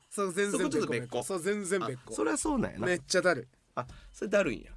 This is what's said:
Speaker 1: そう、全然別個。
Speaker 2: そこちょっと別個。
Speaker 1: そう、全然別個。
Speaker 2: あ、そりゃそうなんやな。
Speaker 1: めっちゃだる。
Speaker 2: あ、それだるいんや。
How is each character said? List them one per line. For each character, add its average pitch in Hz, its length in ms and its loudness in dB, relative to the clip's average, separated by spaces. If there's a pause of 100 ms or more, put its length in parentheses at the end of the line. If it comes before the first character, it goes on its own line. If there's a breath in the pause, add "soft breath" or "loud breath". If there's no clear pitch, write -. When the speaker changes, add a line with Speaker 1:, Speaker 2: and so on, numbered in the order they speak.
(100)
Speaker 1:
そ 202 140 -2
う、 185 80 0
全 202 180 2
然 - 20 -4
別 - 60 4
個。 - 0 -
Speaker 2:
そ 190 60 2
こ 277 60 2
ち 311 80 2
ょ 220 40 2
っ 156 40 0
と 113 60 0
別 120 160 -2
個。 123 140 -2
Speaker 1:
そ 196 140 -2
う、 170 40 -2
全 202 240 -2
然 185 160 0
別 127 240 -4
個。 - 80 -12
Speaker 2:
あ、 - 40 -8
そ 302 80 2
り 320 60 2
ゃ 302 60 0
そ 311 180 0
う 254 40 2
な - 100 2
ん - 40 -12
や - 60 -12
な。 196 80 0
Speaker 1:
め 180 100 4
っ - 100 -4
ち 185 120 2
ゃ 175 40 4
だ 175 120 4
る。 123 140 -6 (260)
Speaker 2:
あ、 127 120 -4 (260 loud breath)
そ - 120 -10
れ 208 60 -4
だ 202 120 4
る 143 100 0
い 85 60 -4
ん - 40 -14
や。 - 140 -18